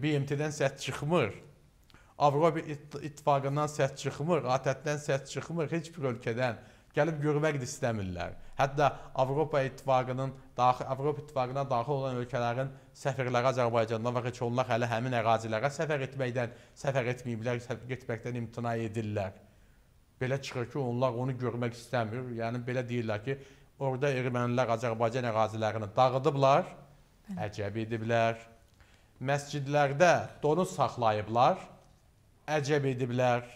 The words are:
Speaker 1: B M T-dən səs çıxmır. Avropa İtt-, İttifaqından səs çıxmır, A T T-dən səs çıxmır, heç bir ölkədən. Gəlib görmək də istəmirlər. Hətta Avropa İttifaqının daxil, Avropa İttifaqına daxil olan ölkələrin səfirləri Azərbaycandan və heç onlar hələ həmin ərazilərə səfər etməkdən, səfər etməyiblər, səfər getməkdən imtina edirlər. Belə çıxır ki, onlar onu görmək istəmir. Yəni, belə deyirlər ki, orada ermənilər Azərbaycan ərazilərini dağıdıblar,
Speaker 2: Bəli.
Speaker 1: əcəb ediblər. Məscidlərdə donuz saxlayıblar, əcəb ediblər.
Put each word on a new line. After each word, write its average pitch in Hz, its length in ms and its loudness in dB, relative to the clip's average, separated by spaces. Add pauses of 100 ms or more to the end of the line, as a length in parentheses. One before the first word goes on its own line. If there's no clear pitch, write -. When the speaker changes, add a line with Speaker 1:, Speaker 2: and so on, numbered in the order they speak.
Speaker 1:
B 147 160 2
M 139 80 0
T-dən 147 240 0
səs 143 320 0
çıxmır. 143 560 0 (800)
Avropa 151 400 4
İtt-, 151 400 -8
İttifaqından 147 720 0
səs 139 260 0
çıxmır, 147 480 0
A 127 180 2
T 135 120 0
T-dən 151 320 -2
səs 139 240 0
çıxmır, 156 400 -4
heç 160 240 -4
bir 135 160 -2
ölkədən. 120 480 -2 (380)
Gəlib 151 260 2
görmək 151 380 2
də 123 80 -4
istəmirlər. 92 680 -4 (240)
Hətta 139 300 4 (260)
Avropa 139 480 2
İttifaqının 131 680 0 (240)
daxil, 127 340 2
Avropa 139 320 -2
İttifaqına 135 480 -2
daxil 123 220 0
olan 135 260 -2
ölkələrin 123 540 -2 (260)
səfirləri 127 540 2
Azərbaycandan 117 640 2
və 120 100 -2
heç 123 160 -6
onlar 120 260 0
hələ 117 220 2
həmin 120 300 0
ərazilərə 110 520 2
səfər 147 360 -2
etməkdən, 123 440 -4 (300)
səfər 123 320 0
etməyiblər, 120 480 -4
səfər 117 300 -8
getməkdən 123 500 -6
imtina 117 340 -4
edirlər. 107 640 -4 (800)
Belə 131 220 -2
çıxır 123 300 -6
ki, 151 60 -4
onlar 123 380 0
onu 127 220 -2
görmək 120 400 -2
istəmir. 120 480 -4 (100)
Yəni, 117 300 -4
belə 127 180 -2
deyirlər 113 400 -2
ki, 135 140 -4 (400)
orada 135 340 0
ermənilər 123 640 2
Azərbaycan 117 560 0
ərazilərini 107 640 0
dağıdıblar, 135 680 4 (640)
Speaker 2:
Bəli. 185 160 -6
Speaker 1:
əcəb 107 400 -6
ediblər. 113 560 0 (800)
Məscidlərdə 143 920 2 (300)
donuz 175 320 2
saxlayıblar, 117 880 2 (840)
əcəb 143 420 2
ediblər. 123 640 2